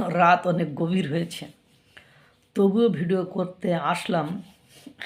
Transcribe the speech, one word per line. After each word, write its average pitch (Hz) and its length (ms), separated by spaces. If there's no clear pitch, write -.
রাত 175 300
অনেক 165 280
গভীর 165 360
হয়েছে, 165 360
তবুও 208 340
ভিডিও 180 360
করতে 180 500
আসলাম। 165 680